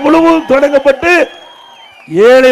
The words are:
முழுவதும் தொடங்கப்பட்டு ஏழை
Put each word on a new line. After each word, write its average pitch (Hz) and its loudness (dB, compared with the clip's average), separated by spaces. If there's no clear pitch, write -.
முழுவதும் 330 0
தொடங்கப்பட்டு 285 -2
ஏழை 262 4